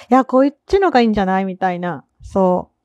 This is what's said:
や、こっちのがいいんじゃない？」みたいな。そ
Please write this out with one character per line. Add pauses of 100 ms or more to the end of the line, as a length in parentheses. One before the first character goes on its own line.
や、
こ
っ (120)
ち
の
が
い
い
ん
じ
ゃ
な
い？」
み
た
い
な。 (180)
そ (140)